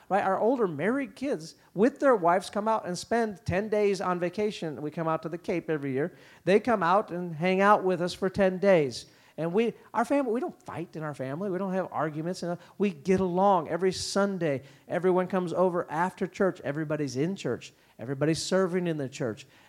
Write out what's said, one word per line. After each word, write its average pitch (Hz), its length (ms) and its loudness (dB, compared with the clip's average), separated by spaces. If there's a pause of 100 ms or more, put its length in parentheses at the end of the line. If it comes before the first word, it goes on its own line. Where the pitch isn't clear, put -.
right? 190 160 2
Our 190 160 0
older 233 280 2
married 196 500 -2
kids 196 380 -6 (180)
with 247 260 2
their 269 160 6
wives 180 340 2
come 208 200 -2
out 220 180 -2
and 175 100 -6
spend 220 460 -2
ten 190 240 -2
days 202 320 2
on 180 220 0
vacation. 175 600 -4
We 151 100 -6
come 160 180 -2
out 160 140 0
to 170 60 -6
the 160 80 -8
Cape 170 320 -4
every 143 220 -2
year. 143 220 -2 (320)
They 196 160 4
come 214 220 0
out 190 280 2
and 175 240 -6
hang 185 240 2
out 196 240 6
with 185 180 2
us 175 120 -2
for 190 160 -2
ten 185 300 2
days. 165 480 4 (320)
And 170 140 -2
we, 220 220 2 (180)
our 220 100 0
family, 277 280 0
we 233 80 0
don't 349 240 -6
fight 156 320 -10
in 156 80 -8
our 151 100 -6
family. 143 380 -6
We 180 80 -4
don't 190 140 -4
have 185 180 -2
arguments. 156 500 -4
And 170 160 -6 (220)
we 208 100 2
get 180 300 0
along. 185 500 2
Every 175 220 0
Sunday, 170 720 -2 (260)
everyone 180 380 2
comes 180 260 -2
over 175 380 2
after 175 340 -2
church. 185 380 -2
Everybody's 147 540 -4
in 170 180 0
church. 120 360 -6 (280)
Everybody's 143 420 -2
serving 185 460 0
in 160 100 -2
the 139 100 -4
church. 123 380 -6 (240)